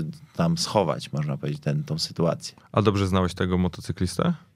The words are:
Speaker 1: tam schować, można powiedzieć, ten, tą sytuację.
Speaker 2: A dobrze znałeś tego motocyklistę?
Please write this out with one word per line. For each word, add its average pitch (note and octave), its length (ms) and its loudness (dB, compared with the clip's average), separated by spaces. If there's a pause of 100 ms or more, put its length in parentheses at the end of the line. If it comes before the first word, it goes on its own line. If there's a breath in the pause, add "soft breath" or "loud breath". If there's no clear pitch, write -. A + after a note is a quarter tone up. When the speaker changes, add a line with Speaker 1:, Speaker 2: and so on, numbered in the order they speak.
(360)
Speaker 1:
tam E2+ 220 2
schować, E2 560 0
można D2 240 -4
powiedzieć, D2 240 -6
ten, D2+ 220 -2
tą D#2 160 -6
sytuację. - 560 -4 (160 loud breath)
Speaker 2:
A A2 100 2
dobrze G2+ 260 4
znałeś F#2 260 2
tego F2+ 240 0
motocyklistę? F2+ 760 0 (220)